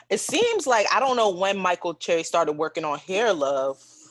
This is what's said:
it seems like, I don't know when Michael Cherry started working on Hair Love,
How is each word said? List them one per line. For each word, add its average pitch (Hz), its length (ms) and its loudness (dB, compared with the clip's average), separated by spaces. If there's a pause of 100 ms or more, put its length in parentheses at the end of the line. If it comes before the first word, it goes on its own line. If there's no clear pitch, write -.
(100)
it 208 100 0
seems 415 460 0
like, 233 260 4
I 208 80 2
don't 262 160 2
know 220 140 4
when 196 260 0
Michael 175 380 -2
Cherry 170 280 -2
started 160 300 0
working 156 320 -4
on 147 160 -4
Hair 208 320 0
Love, 139 500 -2 (280)